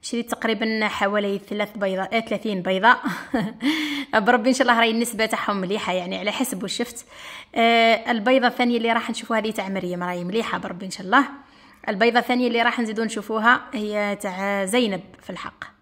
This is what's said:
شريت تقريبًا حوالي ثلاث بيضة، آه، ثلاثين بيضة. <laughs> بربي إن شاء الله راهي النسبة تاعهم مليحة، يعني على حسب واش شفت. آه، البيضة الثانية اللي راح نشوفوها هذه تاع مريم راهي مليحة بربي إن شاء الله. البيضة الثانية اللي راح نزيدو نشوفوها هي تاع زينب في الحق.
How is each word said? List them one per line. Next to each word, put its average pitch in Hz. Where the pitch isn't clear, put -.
شريت 233
تقريبًا 220
حوالي 202
ثلاث 208
بيضة، 190
آه، 226
ثلاثين 202
بيضة. 190
<laughs> 294
بربي 220
إن 262
شاء 254
الله 233
راهي 233
النسبة 226
تاعهم 214
مليحة، 190
يعني 185
على 196
حسب 214
واش 196
شفت. -
آه، 226
البيضة 240
الثانية 240
اللي 226
راح 233
نشوفوها 226
هذه 220
تاع 196
مريم 180
راهي 180
مليحة 214
بربي 185
إن 185
شاء 185
الله. 254
البيضة 226
الثانية 247
اللي 233
راح 240
نزيدو 220
نشوفوها 220
هي 208
تاع 196
زينب 202
في -
الحق. -